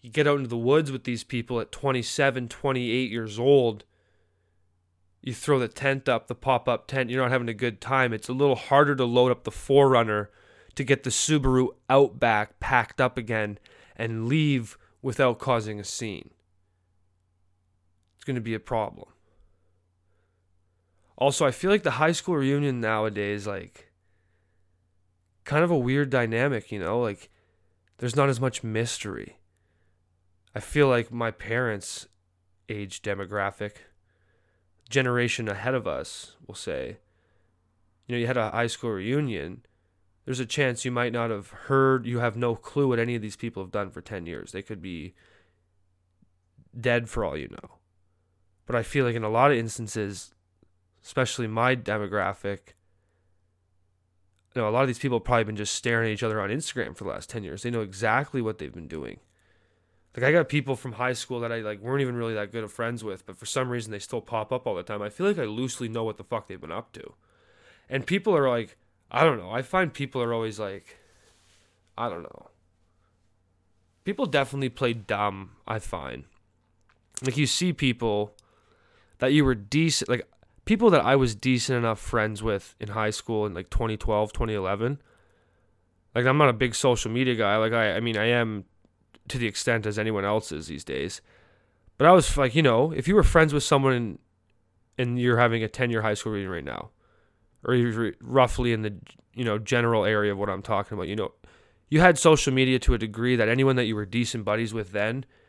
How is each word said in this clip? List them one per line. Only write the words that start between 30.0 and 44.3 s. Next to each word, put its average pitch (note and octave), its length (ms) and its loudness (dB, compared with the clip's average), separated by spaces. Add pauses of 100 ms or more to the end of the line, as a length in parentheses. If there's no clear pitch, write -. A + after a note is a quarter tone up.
I G#2 60 -8
feel D3 280 2
like A#2+ 220 2
my A#2 200 -4
parents' A2+ 760 -6 (600)
age G2+ 320 -10
demographic, G2+ 760 -6 (1120)
generation B2 580 0
ahead G2+ 260 -4
of A#2+ 120 -4
us, - 500 -8 (100)
we'll - 80 -16
say, C#2 440 -8 (1080)
you B2 80 -6
know, A#2+ 60 -2
you A#2 60 0
had B2+ 100 -2
a A2 140 0
high A#2 160 -2
school A#2 240 -6
reunion, G#2+ 720 -4 (640)
there's C3 140 -6
a B2 40 -4
chance B2+ 400 -2
you B2+ 60 -4
might A#2+ 240 -2
not A#2 160 -2
have G2+ 180 -8
heard, C3+ 560 2
you A#2+ 140 -4
have A#2 180 0
no A#2+ 180 0
clue C#3+ 340 -2
what A#2+ 100 2
any A#2+ 160 0
of A2 80 -4
these G#2 140 -10
people A2+ 260 -8
have F2+ 100 -12
done G2+ 180 -4
for - 120 -16
ten F2+ 240 -10
years. C#2+ 260 -10